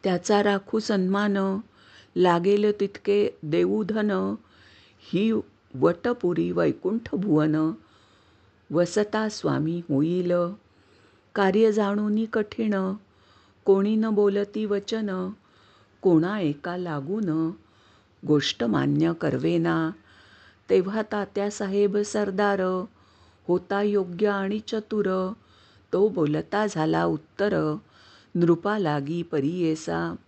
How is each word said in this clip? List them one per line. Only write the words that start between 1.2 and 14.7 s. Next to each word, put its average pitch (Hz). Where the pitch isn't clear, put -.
लागेल 185
तितके 202
देऊ 180
धन, 208
ही 208
वटपुरी 175
वैकुंठ 185
भुवन. 156
वसता 208
स्वामी 160
होईल 170
कार्य 214
जाणूनी 208
कठीण, 214
कोणी 196
न 220
बोलती 202
वचन, 196